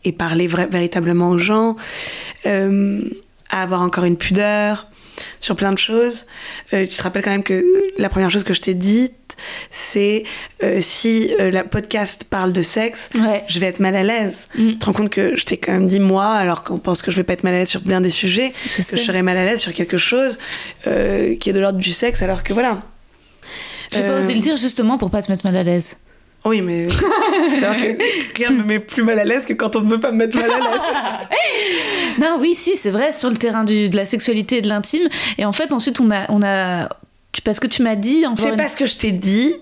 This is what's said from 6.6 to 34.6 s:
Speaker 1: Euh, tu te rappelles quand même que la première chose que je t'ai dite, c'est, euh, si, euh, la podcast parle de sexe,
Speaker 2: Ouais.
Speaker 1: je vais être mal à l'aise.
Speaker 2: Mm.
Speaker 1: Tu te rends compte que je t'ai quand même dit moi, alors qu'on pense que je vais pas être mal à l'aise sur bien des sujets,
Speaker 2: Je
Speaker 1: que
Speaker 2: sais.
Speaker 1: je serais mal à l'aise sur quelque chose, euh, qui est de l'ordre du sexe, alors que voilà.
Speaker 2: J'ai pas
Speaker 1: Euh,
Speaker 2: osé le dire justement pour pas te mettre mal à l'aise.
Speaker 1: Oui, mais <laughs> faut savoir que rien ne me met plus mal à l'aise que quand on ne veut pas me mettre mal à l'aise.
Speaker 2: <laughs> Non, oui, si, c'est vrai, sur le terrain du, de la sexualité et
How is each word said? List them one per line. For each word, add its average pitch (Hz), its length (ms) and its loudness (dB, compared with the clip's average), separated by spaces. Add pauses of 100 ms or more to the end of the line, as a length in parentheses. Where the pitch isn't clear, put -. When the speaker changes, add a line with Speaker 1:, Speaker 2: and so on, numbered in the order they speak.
Speaker 1:
Euh, 196 140 2
tu 190 100 -8
te - 60 -2
rappelles 196 200 -2
quand 202 80 0
même 196 140 0
que 185 200 2 (340)
la 202 100 0
première 190 220 2
chose 202 140 0
que 190 80 0
je 170 80 0
t'ai 190 140 -2
dite, 214 380 2 (580)
c'est, 208 540 0 (380)
euh, 202 180 2
si, 226 600 2
euh, 190 100 2
la 185 140 0
podcast 214 640 -4
parle 185 240 0
de 180 100 0
sexe, 226 560 -2
Speaker 2:
Ouais. 214 300 2
Speaker 1:
je - 120 -4
vais 190 60 0
être 185 140 -4
mal 190 160 2
à 190 60 2
l'aise. 208 440 -2 (100)
Speaker 2:
Mm. 226 160 4
Speaker 1:
Tu 220 60 -4
te - 80 -4
rends 208 60 0
compte 208 180 0
que 202 260 0
je - 80 -4
t'ai - 120 -2
quand - 160 -4
même 185 140 2
dit 190 140 2
moi, 190 340 4
alors 180 300 0
qu'on 175 140 -6
pense 175 240 0
que - 80 -2
je 175 60 0
vais 185 60 2
pas 180 120 -2
être 180 100 -6
mal 180 100 2
à 180 40 2
l'aise 180 100 2
sur 190 120 -2
bien 185 200 0
des 185 100 2
sujets, 208 420 0 (180)
Speaker 2:
Je - 60 -4
Speaker 1:
que 196 60 -2
Speaker 2:
sais. 190 160 0
Speaker 1:
je 240 40 0
serais 185 200 0
mal 185 140 2
à 185 80 2
l'aise 226 160 0
sur 170 120 -4
quelque 175 240 -2
chose, 240 420 0 (480)
euh, - 500 0
qui 208 140 -4
est - 20 0
de 190 80 2
l'ordre 196 180 0
du 180 140 -2
sexe, 240 300 0
alors 185 200 0
que - 100 -4
voilà. 220 300 0 (1120)
Speaker 2:
J'ai 208 100 0
pas 202 60 0
Speaker 1:
Euh, - 160 2
Speaker 2:
osé 208 100 0
le 220 60 2
dire 302 160 2
justement 247 420 0
pour 185 120 0
pas 208 120 0
te - 80 -6
mettre 185 160 -2
mal 180 100 2
à 185 60 2
l'aise. 175 340 0 (480)
Speaker 1:
Oui, 220 160 2
mais 170 280 -2
<laughs> - 20 0
faut 359 680 2
savoir 214 160 2
que 226 200 0 (400)
rien 240 140 0
ne 262 80 4
me 220 60 0
met 214 140 0
plus 214 240 -2
mal 226 160 2
à 208 60 2
l'aise 240 220 0
que - 80 -2
quand 220 220 -2
on 220 40 4
ne 214 100 4
veut 226 100 2
pas 262 120 0
me 220 60 2
mettre 226 180 2
mal 240 140 2
à 494 80 2
l'aise. 330 720 -2
Speaker 2:
<laughs> 403 880 -2
Non, 320 200 2
oui, 339 140 2
si, 349 220 0
c'est 208 140 0
vrai, 262 220 0
sur 254 180 -2
le 220 60 0
terrain 220 280 0
du, 208 240 2
de 185 80 0
la 196 100 0
sexualité 220 520 0
et - 20 2